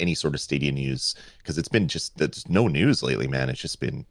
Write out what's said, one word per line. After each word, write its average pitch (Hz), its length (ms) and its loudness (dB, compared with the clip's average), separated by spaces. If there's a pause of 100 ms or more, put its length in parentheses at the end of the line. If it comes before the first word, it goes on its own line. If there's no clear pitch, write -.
any 87 140 2
sort 76 200 0
of 69 60 -4
Stadia 71 320 0
news, 67 420 -2 (300)
'cause 78 140 -6
it's 82 100 -4
been 104 200 2
just, - 300 -6
there's - 300 -2
no 101 200 4
news 90 340 4
lately, 62 240 0
man. 65 220 0
It's 62 120 -4
just - 200 -8
been 67 300 -4